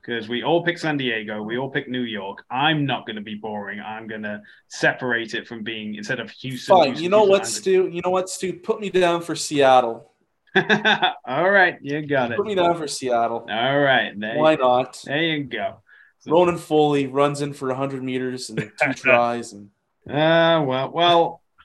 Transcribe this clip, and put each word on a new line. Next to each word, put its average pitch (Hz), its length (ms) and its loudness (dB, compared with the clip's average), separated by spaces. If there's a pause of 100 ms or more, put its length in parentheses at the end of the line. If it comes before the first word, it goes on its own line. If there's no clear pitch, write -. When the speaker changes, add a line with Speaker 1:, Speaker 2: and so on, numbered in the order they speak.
Speaker 1:
'Cause 117 260 -6
we 120 120 -4
all 165 220 0
pick 170 140 -2
San 156 180 -2
Diego, 110 480 -4
we 113 140 -6
all 131 120 -4
pick 139 200 -6
New 127 140 -4
York. 101 460 -10
I'm 147 360 2
not 120 200 -2
gonna 107 140 -8
be 107 160 -10
boring. 104 460 -10
I'm 110 260 -12
gonna 107 340 -8 (280)
separate 120 640 -2
it 104 120 -8
from 117 180 -12
being, 107 320 -8
instead 117 260 -6
of 107 100 -12
Houston, 131 440 -2
Speaker 2:
Fine. 165 100 8
Speaker 1:
Houston, 143 180 -4
Speaker 2:
You 175 60 -2
know 208 160 6
Speaker 1:
Houston, 190 60 6
Speaker 2:
what, 196 100 4
Speaker 1:
I'm 196 40 -8
Speaker 2:
Stu? 185 440 2
You 170 160 -6
know 180 40 2
what, 185 200 0
Stu? 180 240 -6
Put 220 260 -4
me 202 100 -6
down 175 320 2
for 165 140 -6
Seattle. 131 800 4 (200)
Speaker 1:
<laughs> - 220 -12
All 185 960 2
right, 180 300 4
you 147 260 -6
got 131 240 0
it. 117 60 -2
Speaker 2:
Put 202 80 0
me 214 100 -4
down 175 220 2
for 156 100 -6
Seattle. 117 600 -2
Speaker 1:
All 127 300 0
right, 123 380 2
there 107 200 -6
Speaker 2:
Why 156 160 6
Speaker 1:
you, 147 60 2
Speaker 2:
not? 127 440 2
Speaker 1:
there 143 200 -2
you 156 200 -2
go. 107 380 -6 (420)
So 135 100 -2
Speaker 2:
Ronan 175 260 4
Foley 147 480 2
runs 143 340 0
in 143 100 -4
for 135 200 -6
a 127 40 -2
hundred 131 280 -6
meters 127 480 -6
and 110 80 -6
Speaker 1:
<laughs> - 240 -4
Speaker 2:
two 135 100 -2
tries. 120 600 0
And 104 180 -20 (360)
Speaker 1:
Uh, 165 600 2
well, 127 240 -4
well, 170 500 2 (240)